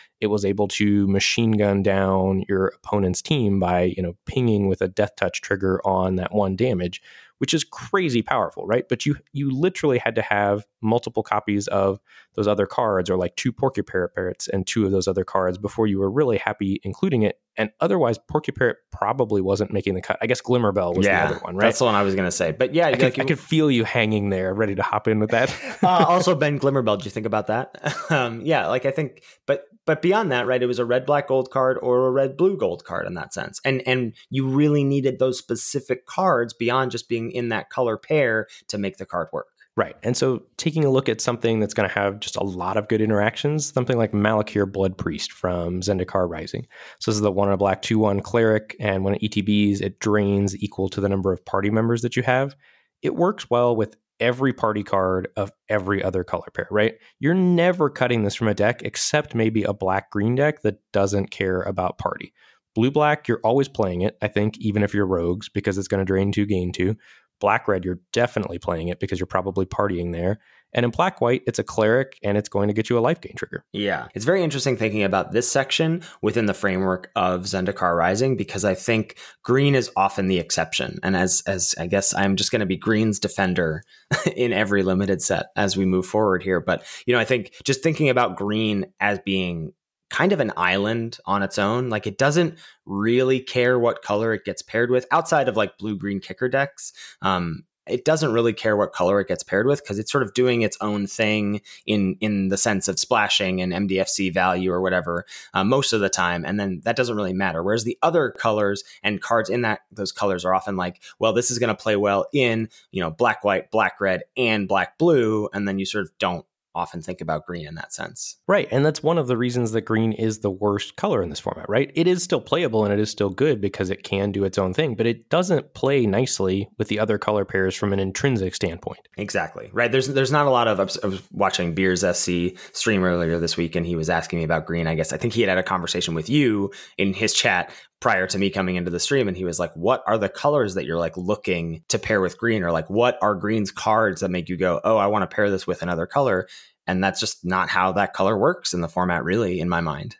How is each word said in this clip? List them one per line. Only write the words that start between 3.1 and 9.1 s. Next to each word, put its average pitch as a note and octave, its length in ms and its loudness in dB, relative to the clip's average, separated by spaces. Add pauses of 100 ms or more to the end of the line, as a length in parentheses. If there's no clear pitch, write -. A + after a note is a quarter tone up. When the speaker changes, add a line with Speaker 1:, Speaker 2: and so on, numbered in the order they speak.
Speaker 1:
team G#2+ 380 0
by, F2+ 360 2
you F#2 80 -4
know, F2 120 -4 (100)
pinging A2 420 2
with F#2+ 140 0
a F#2+ 60 0
Death G2+ 280 -2
Touch - 260 -4
trigger F#2+ 460 0
on F#2 300 2
that F2+ 160 -4
one G2 220 0
damage, F#2 460 -2 (380)
which - 140 -2
is D#3 100 0
crazy D3 580 -2
powerful, G#2+ 460 -2
right? A#2 200 0
But - 180 -2
you, C#3+ 120 0 (140)